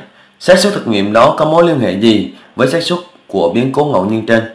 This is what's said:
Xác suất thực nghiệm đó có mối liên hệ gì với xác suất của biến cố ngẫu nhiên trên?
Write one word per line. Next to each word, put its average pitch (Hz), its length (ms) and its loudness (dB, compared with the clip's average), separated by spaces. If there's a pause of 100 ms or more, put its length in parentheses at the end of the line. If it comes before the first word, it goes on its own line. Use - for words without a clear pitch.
(400)
Xác 190 180 4
suất 202 140 0
thực - 160 -6
nghiệm 101 240 -2
đó 127 260 4
có 156 60 0
mối 165 220 2
liên 156 140 0
hệ 98 120 -2
gì 101 420 0 (220)
với 120 120 0
xác 170 140 -2
suất 175 160 -4 (280)
của 85 280 0
biến 131 180 0
cố 143 120 2
ngẫu 110 200 0
nhiên 110 220 -4
trên? 113 280 0